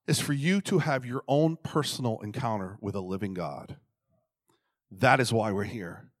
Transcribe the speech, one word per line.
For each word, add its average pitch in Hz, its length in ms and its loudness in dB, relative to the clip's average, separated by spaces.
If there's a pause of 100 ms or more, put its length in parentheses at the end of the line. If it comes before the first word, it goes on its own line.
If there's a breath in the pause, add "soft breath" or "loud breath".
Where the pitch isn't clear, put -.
is 156 120 2
for - 140 0
you 175 280 2
to 190 180 2
have 139 260 0
your 123 220 -6
own 156 300 4
personal 127 640 -2
encounter 107 580 -4
with 101 160 -4
a 101 60 -4
living 95 320 -4
God. 78 440 -8 (1120)
That 127 280 6
is 117 140 2
why 110 180 2
we're 98 120 -2
here. 98 580 -10